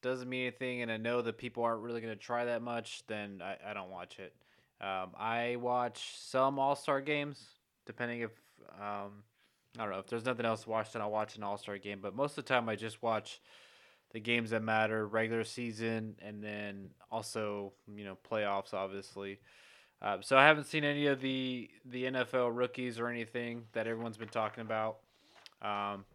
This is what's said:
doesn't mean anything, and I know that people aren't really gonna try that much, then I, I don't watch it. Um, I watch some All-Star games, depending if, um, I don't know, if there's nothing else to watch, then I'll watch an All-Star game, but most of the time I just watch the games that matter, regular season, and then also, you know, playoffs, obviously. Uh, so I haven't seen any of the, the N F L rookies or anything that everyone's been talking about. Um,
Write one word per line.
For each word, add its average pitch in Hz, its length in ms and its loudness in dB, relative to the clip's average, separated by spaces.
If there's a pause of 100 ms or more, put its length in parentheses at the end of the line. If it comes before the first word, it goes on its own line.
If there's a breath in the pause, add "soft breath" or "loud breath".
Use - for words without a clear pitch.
doesn't 127 260 -2
mean 127 200 0
anything, 123 340 -4
and 117 80 -2
I 110 60 0
know 120 260 2
that 113 160 -2
people 120 240 -4
aren't 117 200 2
really 117 180 -4
gonna 110 160 -6
try 120 300 0
that 120 140 0
much, 117 460 -6
then 101 340 -6
I, 95 300 -6
I - 20 -4
don't 95 180 -6
watch 92 280 -12
it. 95 160 -12 (460 soft breath)
Um, 95 360 -2
I 117 400 0
watch 123 600 -2
some 135 420 2
All-Star 139 440 2
games, 143 380 -2 (440)
depending 120 380 -4
if, 113 100 -4 (480)
um, 101 420 -6 (560)
I 113 40 -4
don't 104 80 0
know, 95 100 -2
if - 80 -10
there's 117 160 -2
nothing 123 220 0
else 110 180 2
to 113 60 -6
watch, 110 220 0
then 113 100 -4
I'll 104 80 -2
watch 107 260 0
an 107 80 -6
All-Star 101 340 -4
game, 101 220 -6
but 98 160 -6
most 139 200 0
of 139 80 -4
the - 40 -6
time 120 200 4
I 110 60 0
just 110 260 -6
watch 110 400 -2 (720 loud breath)
the 117 60 -10
games 117 320 2
that 110 120 2
matter, 110 440 4
regular 113 380 2
season, 113 760 -2
and 104 220 -10
then 101 460 -6 (240)
also, 107 640 -2 (200)
you 104 100 -10
know, 95 120 -10 (120)
playoffs, 101 440 0
obviously. 98 640 -6 (640 loud breath)
Uh, 101 180 2
so 135 160 4
I 135 100 12
haven't 151 180 10
seen 151 200 0
any 143 220 4
of 139 140 4
the, 131 500 -2 (140)
the 127 220 -4
N 131 100 -2
F 123 160 0
L 127 160 6
rookies 123 500 0
or 120 100 0
anything 120 640 -4
that 113 140 0
everyone's 113 300 -2
been 110 120 -8
talking 110 340 -2
about. 110 360 0 (640 loud breath)
Um, 101 440 -2 (100)